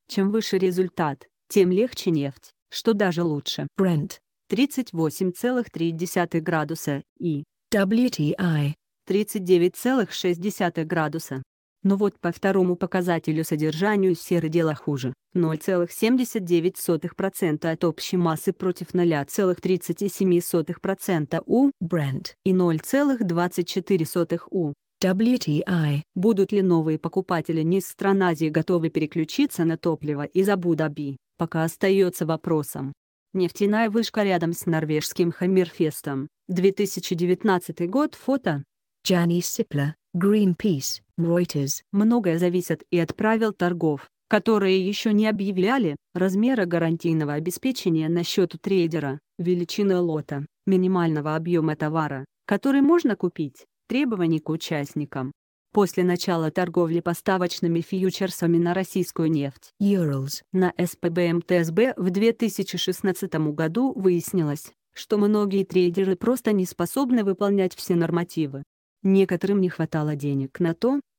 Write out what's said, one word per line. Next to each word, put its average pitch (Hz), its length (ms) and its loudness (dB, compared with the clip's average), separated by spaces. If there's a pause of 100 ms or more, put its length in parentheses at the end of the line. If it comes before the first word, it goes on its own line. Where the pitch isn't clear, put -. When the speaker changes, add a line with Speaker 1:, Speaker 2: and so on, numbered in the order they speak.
Speaker 1:
чем 196 220 0
выше 208 280 0
результат, 180 680 -2 (220)
тем 185 240 4
легче 208 380 0
нефть, 143 400 -2 (200)
что - 220 0
даже 180 320 2
лучше. 147 420 -4 (140)
Speaker 2:
Brent. 175 380 0 (300)
Speaker 1:
Тридцать 254 440 -2
восемь 170 400 -2
целых 240 380 -2
три 165 220 -2
десятых 170 500 -2
градуса 156 600 -2 (160)
и 151 260 -2 (280)
Speaker 2:
W 220 380 2
T 151 260 0
I. 151 380 0 (320)
Speaker 1:
тридцать 202 380 -2
девять 180 320 4
целых 247 360 0
шесть 175 280 -2
десятых 175 460 -2
градуса. 156 560 -4 (400)
Но 196 140 4
вот 202 240 -2
по 175 100 -2
второму 180 460 0
показателю 170 640 -2
содержанию 170 720 0
серы 160 360 -2
дело 160 240 0
хуже. 131 400 -6 (180)
Ноль 160 240 0
целых 175 360 -2
семьдесят 226 520 0
девять 170 320 2
сотых 170 400 -4
процента 170 540 -2
от 160 140 -2
общей 175 340 -2
массы 170 340 0
против 185 400 -6
ноля 165 320 2
целых 185 380 -2
тридцати 180 480 -2
семи 175 320 2
сотых 170 400 -4
процента 170 640 -2
у 269 240 4 (120)
Speaker 2:
Brent 147 520 -4 (100)
Speaker 1:
и 190 80 2
ноль 175 280 2
целых 269 440 0
двадцать 175 420 -2
четыре 185 380 0
сотых 170 480 -2
у 160 220 -2 (280)
Speaker 2:
W 226 360 2
T 147 280 0
I. 156 360 0 (120)
Speaker 1:
Будут 190 380 2
ли 202 80 2
новые 160 380 2
покупатели 165 640 -2
не 170 160 2
из 180 80 -4
стран 196 380 0
Азии 160 260 0
готовы 160 400 0
переключиться 160 720 -2
на 165 140 0
топливо 151 460 -4
из 190 260 0
Абу-Даби, 156 680 -2 (220)
пока 160 260 -2
остается 185 640 2
вопросом. 151 640 -4 (400)
Нефтяная 202 560 0
вышка 214 340 -2
рядом 170 300 2
с - 140 -8
норвежским 160 640 0
Хаммерфестом. 165 960 -2 (180)
Две 185 260 2
тысячи 196 420 -4
девятнадцатый 175 720 0
год. 269 300 -2
Фото. 226 480 -2 (420)
Speaker 2:
Джанни 170 340 2
Сипла, 147 540 -4 (200)
Greenpeace, 190 840 2 (180)
Reuters. 170 600 0 (100)
Speaker 1:
Многое 202 480 2
зависит 175 520 0
и 180 80 2
от 165 180 -2
правил 220 380 0
торгов, 165 520 0 (220)
которые 196 580 2
еще 208 260 -2
не 214 140 4
объявляли, 196 720 0 (160)
размера 196 540 2
гарантийного 165 680 0
обеспечения 160 800 -2
на 170 140 0
счет 180 300 0
у 165 40 -16
трейдера, 160 600 -2 (200)
величины 180 600 0
лота, 156 460 -4 (220)
минимального 175 680 2
объема 160 420 0
товара, 151 500 -4 (200)
который 269 360 2
можно 285 340 4
купить, - 480 -6 (240)
требований 208 500 0
к 156 120 -6
участникам. 143 840 -6 (400)
После 185 320 2
начала 175 460 0
торговли 170 500 0
поставочными 175 800 -2
фьючерсами 185 800 0
на 170 160 2
российскую 175 560 -2
нефть 143 400 -4 (100)
Speaker 2:
Urals. 156 640 0 (100)
Speaker 1:
на 185 240 2
С 175 180 -2
П - 140 -4
Б 175 180 0
М 170 140 0
Т 175 240 2
С 165 60 -2
Б 226 260 2
в 185 140 -2
две 220 240 2
тысячи 202 420 -4
шестнадцатом 175 800 -2
году 165 400 -2
выяснилось, 170 800 0 (220)
что - 220 -2
многие 202 480 2
трейдеры 185 520 2
просто 233 360 0
не 185 140 2
способны 240 580 0
выполнять 196 500 0
все - 200 -4
нормативы. 165 680 -2 (400)
Некоторым 190 600 4
не 180 80 0
хватало 151 440 -2
денег 139 460 -4
на 165 140 2
то, 269 260 0 (180)